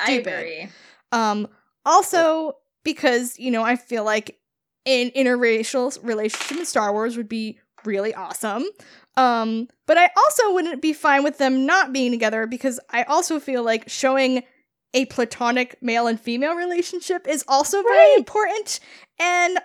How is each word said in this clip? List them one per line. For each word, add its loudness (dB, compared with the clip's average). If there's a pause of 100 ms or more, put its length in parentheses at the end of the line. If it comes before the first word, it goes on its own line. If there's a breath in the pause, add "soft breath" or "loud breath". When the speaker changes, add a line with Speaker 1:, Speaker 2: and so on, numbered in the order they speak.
Speaker 1:
I -2
Speaker 2:
stupid. -2
Speaker 1:
agree. -10 (440 soft breath)
Speaker 2:
Um, 0 (360)
also 2 (260)
because, -2
you -6
know, 0
I 0
feel -6
like -4 (480)
an 0
interracial 0
s-, -8
relationship -6
in -8
Star 0
Wars -4
would -8
be -8 (280)
really -2
awesome. -6 (520 soft breath)
Um, 0 (180)
but 4
I 6
also 4
wouldn't -2
be 0
fine 2
with -2
them 2
not 2
being 0
together -2
because -4 (120)
I -2
also 0
feel -4
like -2
showing 0 (500)
a 0
platonic -2
male 0
and -2
female -4
relationship -4
is -4
also 2
very 4
Speaker 3:
Right. 10
Speaker 2:
important, -2 (400 soft breath)
and 0